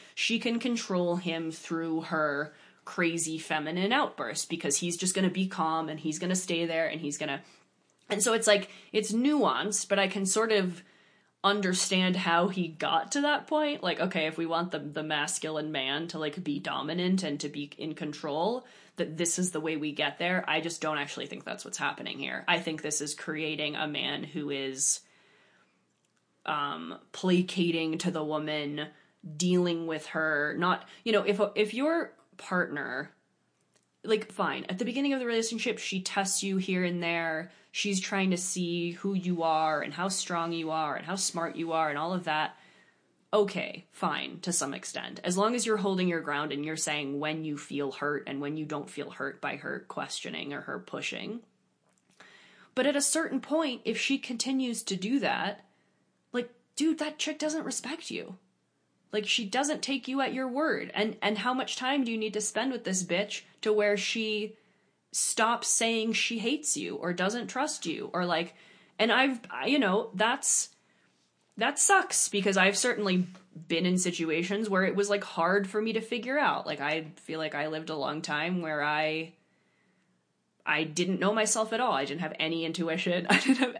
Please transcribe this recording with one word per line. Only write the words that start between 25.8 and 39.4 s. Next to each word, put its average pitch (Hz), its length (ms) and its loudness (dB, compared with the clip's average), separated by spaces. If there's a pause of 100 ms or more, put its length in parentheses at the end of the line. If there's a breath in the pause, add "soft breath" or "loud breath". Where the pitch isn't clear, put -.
um, 156 520 -4 (140)
placating 175 880 2
to - 120 -2
the 156 120 -2
woman, 151 640 -2 (500 soft breath)
dealing 175 500 4
with 156 200 -4
her, 156 500 0
not, 180 300 2 (160 loud breath)
you 233 80 0
know, 202 120 6
if, 196 160 2 (160)
if 208 180 2
your 302 400 0 (240)
partner, 143 720 -2 (920)
like, - 280 0
fine, 139 360 -2
at 185 120 -2
the 240 60 0
beginning 277 280 2
of 269 60 2
the 254 80 -2
relationship, 226 500 0
she 190 240 -4
tests 190 400 0
you 190 160 0
here 185 260 2
and 175 200 0
there. 170 480 -2 (200 soft breath)
She's 196 280 0
trying 190 320 2
to 175 60 2
see 175 540 -2
who 196 220 -4
you 180 300 0